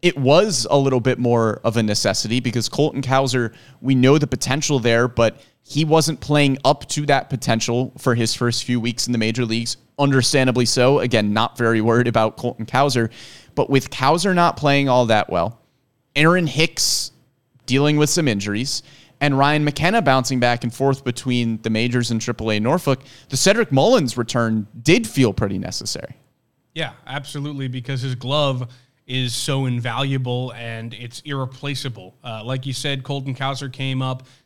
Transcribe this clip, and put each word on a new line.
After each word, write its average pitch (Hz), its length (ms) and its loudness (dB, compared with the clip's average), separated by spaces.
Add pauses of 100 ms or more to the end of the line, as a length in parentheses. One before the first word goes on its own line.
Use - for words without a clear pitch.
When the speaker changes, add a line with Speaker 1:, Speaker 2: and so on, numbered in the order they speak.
Speaker 1:
it 170 160 0
was 147 520 4
a 143 80 4
little 135 240 2
bit 127 180 0
more 117 460 2
of 113 100 0
a 117 80 2
necessity 107 560 0
because 120 300 -4
Colton 147 320 0
Cowser, 127 500 0 (300)
we 131 140 2
know 131 220 6
the 147 100 0
potential 139 520 -2
there, 117 300 2
but 117 320 0 (220)
he 151 220 -2
wasn't 156 340 2
playing 143 460 2
up 139 240 2
to 147 160 -4
that 139 240 0
potential 120 680 -2
for 123 180 0
his 113 180 0
first 120 300 -2
few 123 160 -2
weeks 120 280 -4
in 123 40 -4
the 120 80 0
major 110 260 0
leagues. 113 320 -4 (200)
Understandably 131 680 2
so. 127 340 4
Again, 107 340 0
not 110 240 0
very 113 240 2
worried 117 260 2
about 110 300 0
Colton 117 280 -6
Cowser. 123 440 0 (460)
But - 140 0
with 135 200 0
Cowser 165 440 0
not 175 240 2
playing 139 320 2
all 123 180 4
that 110 220 2
well, 90 320 -2 (540)
Aaron 165 320 4
Hicks - 640 -2 (540)
dealing 143 320 2
with 147 120 2
some 160 180 0
injuries, 104 540 -4 (400)
and 143 160 2
Ryan 147 260 2
McKenna 160 380 0
bouncing 131 380 2
back 120 240 2
and 117 100 -6
forth 135 300 0
between 120 580 -2
the 113 80 -4
majors 117 400 0
and 113 120 -2
triple 113 300 -4
A 104 80 0
Norfolk, 135 420 0 (260)
the 131 100 -4
Cedric 226 340 2
Mullins 147 460 4
return 113 480 -2 (160)
did 196 240 4
feel 123 280 2
pretty 98 260 -2
necessary. - 560 -8 (580)
Speaker 2:
Yeah, 151 200 -6 (120)
absolutely, 139 640 -8
because 127 340 -6
his 131 140 -4
glove 131 560 -2 (340)
is 127 300 -4
so 135 300 -2
invaluable 123 880 -4
and 113 400 -12
it's 117 320 -16
irreplaceable. 131 1000 -8
Uh, 110 220 -10
like 131 200 -6
you 135 80 -6
said, 135 300 -6
Colton 135 320 -6
Cowser 135 320 -6
came 131 340 -4
up, 127 240 -6 (200)